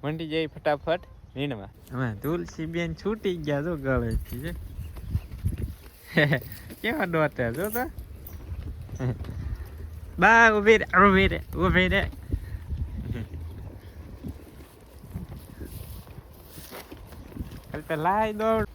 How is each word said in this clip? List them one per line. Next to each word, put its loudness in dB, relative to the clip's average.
મંડી -4
જઈએ 0
ફટાફટ 0
વીણવા. -4
અમે -2
તુલસીબેન -4
છૂટી -2
ગયા 0
જો 0
ગળેથી, 0
છે. -6
<laughs> 4
કેવા 0
ડોટા 2
જો -2
તો. 0
<laughs> -6
બા, 10
ઊભી 8
રે, 0
ઊભી 10
રે, 0
ઊભી 6
રે. 4
હાલ -10
તો -4
લાય 2
દોડ. 2